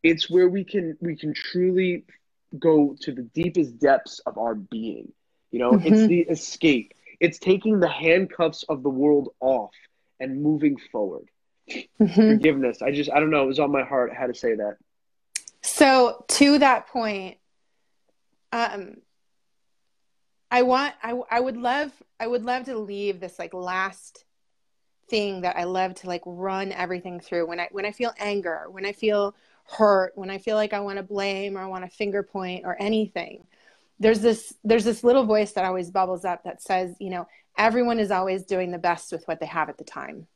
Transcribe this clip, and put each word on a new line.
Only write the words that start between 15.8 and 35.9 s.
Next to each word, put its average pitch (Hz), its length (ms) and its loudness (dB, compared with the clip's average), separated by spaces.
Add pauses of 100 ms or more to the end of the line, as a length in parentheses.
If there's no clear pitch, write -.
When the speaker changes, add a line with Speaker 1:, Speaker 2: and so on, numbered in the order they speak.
Speaker 2:
to 285 320 6
that 254 280 4
point, 202 500 -6 (1120)
um, 208 460 -6 (1500)
I 247 100 4
want, 262 400 2
I, 233 180 -6 (120)
I 233 80 0
would 254 180 -4
love, 262 340 -4 (280)
I 226 80 -6
would 240 180 -4
love 247 200 -4
to 254 120 -8
leave 202 420 -6
this, 180 200 -14
like, 170 140 -12
last 185 720 -8 (840)
thing 202 320 -4
that 180 160 -2
I 175 60 -4
love 185 320 -4
to, 185 120 -16
like, 175 180 -6
run 190 460 -6
everything 180 480 -8
through 170 280 -4
when 170 120 -10
I, 175 120 -6
when 196 140 -8
I 208 60 -6
feel 233 280 -6
anger, 180 500 -6
when 190 160 -12
I 202 60 -6
feel 208 440 0 (320)
hurt, 196 480 4
when 190 140 -12
I 196 80 -10
feel 214 180 -4
like 214 180 -2
I 202 60 -4
wanna 202 240 -8
blame 196 540 -6
or 190 40 -10
I 190 60 -10
wanna 185 220 -12
finger 202 340 -4
point 185 420 -8
or 180 140 -6
anything, 202 680 -4 (540)
there's 220 200 4
this, 226 340 0 (100)
there's 214 200 2
this 226 200 -2
little 247 220 6
voice 214 280 0
that 190 120 0
always 185 240 -4
bubbles 185 360 -2